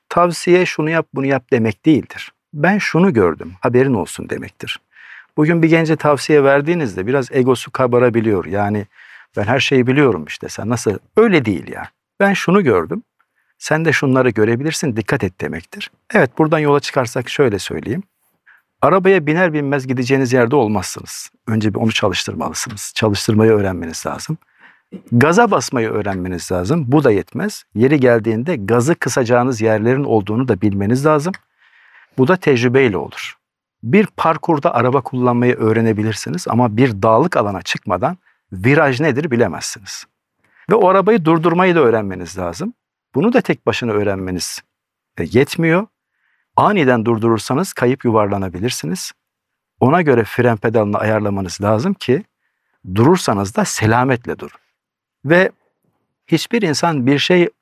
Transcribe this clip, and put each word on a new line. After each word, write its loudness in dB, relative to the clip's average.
Tavsiye 2
şunu -4
yap, -2
bunu -4
yap -2
demek -2
değildir. 0
"Ben 0
şunu 0
gördüm, 0
haberin 2
olsun." -6
demektir. -12
Bugün 2
bir 4
gence 2
tavsiye 2
verdiğinizde 0
biraz -2
egosu 0
kabarabiliyor. 0
Yani, -4
"Ben -2
her 0
şeyi 2
biliyorum 2
işte, -14
sen -10
nasıl?" -2
Öyle 4
değil -4
ya. -14
"Ben 4
şunu 2
gördüm, 0
sen -2
de 2
şunları 2
görebilirsin, -2
dikkat -2
et." -6
demektir. -10
Evet, 2
buradan 2
yola 2
çıkarsak -4
şöyle 0
söyleyeyim. -8
Arabaya 4
biner 2
binmez -2
gideceğiniz 0
yerde 2
olmazsınız. -4
Önce -2
bir -4
onu 0
çalıştırmalısınız. -6
Çalıştırmayı 2
öğrenmeniz -2
lazım. -8
Gaza 4
basmayı -2
öğrenmeniz -6
lazım. -2
Bu 4
da 4
yetmez. -4
Yeri 2
geldiğinde 0
gazı 0
kısacağınız 0
yerlerin 0
olduğunu 0
da 0
bilmeniz 0
lazım. 2
Bu 4
da 4
tecrübeyle 2
olur. -10
Bir 2
parkurda -2
araba 2
kullanmayı 0
öğrenebilirsiniz -2
ama 0
bir 2
dağlık 4
alana -2
çıkmadan -4
viraj 2
nedir -2
bilemezsiniz. -4
Ve 4
o 4
arabayı 4
durdurmayı 2
da 4
öğrenmeniz 0
lazım. -8
Bunu 0
da 4
tek -6
başına -2
öğrenmeniz, -4
e, -4
yetmiyor. 0
Aniden 2
durdurursanız 0
kayıp -2
yuvarlanabilirsiniz. -2
Ona 4
göre 2
fren 0
pedalını 0
ayarlamanız -2
lazım 0
ki -2
durursanız 2
da 0
selametle 0
durun. -18
Ve 2
hiçbir 0
insan -2
bir 4
şey 2